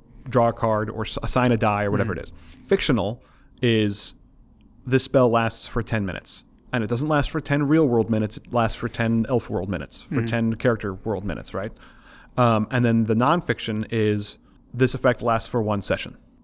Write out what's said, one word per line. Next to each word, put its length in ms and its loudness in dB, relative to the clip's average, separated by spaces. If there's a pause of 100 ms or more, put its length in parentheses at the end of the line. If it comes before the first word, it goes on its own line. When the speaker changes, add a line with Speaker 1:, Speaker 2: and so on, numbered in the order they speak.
(280)
Speaker 1:
draw 200 4
a 40 0
card, 380 0
or 140 -6
s-, 180 -8
assign 300 2
a 40 2
die, 280 0
or 60 0
whatever 240 0
Speaker 2:
Mm. 40 -8
Speaker 1:
it 60 -8
is. 80 -16 (340)
Fictional 560 0 (400)
is 520 2 (680)
this 200 2
spell 260 4
lasts 360 0
for 160 -4
ten 220 -2
minutes. 400 -8 (280)
And 120 0
it 40 -2
doesn't 200 -2
last 220 2
for 100 -4
ten 260 0
real 220 4
world 220 2
minutes. 260 0
It 160 -18
lasts 240 0
for 120 -6
ten 400 0
elf 200 -2
world 220 -4
minutes, 320 -8
for 180 -4
Speaker 2:
Mm. 80 -2
Speaker 1:
ten 280 0
character 380 0
world 300 -6
minutes, 300 -8
right? 180 -6 (640)
Um, 340 4
and 140 2
then 200 4
the 100 2
nonfiction 760 0
is 480 0 (360)
this 200 2
effect 280 0
lasts 260 0
for 140 -2
one 180 -2
session, 380 -4 (260)